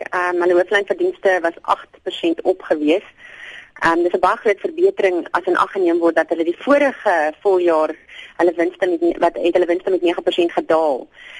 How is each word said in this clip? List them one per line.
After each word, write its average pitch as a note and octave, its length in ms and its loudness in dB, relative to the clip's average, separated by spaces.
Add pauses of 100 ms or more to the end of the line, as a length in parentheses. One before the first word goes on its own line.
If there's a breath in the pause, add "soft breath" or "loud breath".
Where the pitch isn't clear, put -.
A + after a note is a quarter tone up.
(120)
Ehm, F3+ 300 -2
hulle F3+ 120 2
hooflynverdienste F#3 880 0
was E3+ 200 -2
agt - 260 -4 (160)
persent - 380 -4
op F#3 200 -2
gewees. D3+ 420 0 (760 loud breath)
Ehm, E3 240 2
dis F3 100 0
'n F#3+ 60 0
baie G3 180 2
groot G#3 220 0
verbetering F3+ 720 0
as F3 160 -2
in F3+ 100 0
ag - 140 0
geneem F3 280 0
word E3 160 2
dat D#3+ 140 0
hulle E3 140 -2
die E3+ 160 -2
vorige A3 800 0
voljaar E3+ 540 2 (420 loud breath)
hulle E3+ 200 2
winste F3+ 320 -2
met E3+ 120 -2
ne-, E3+ 180 0
wat E3+ 160 2
het F3 180 0
hulle F3+ 120 2
winste F3 240 -2
met F3+ 120 0
nege F3 200 -2
persent E3+ 300 0
gedaal. D#3+ 560 0 (320 loud breath)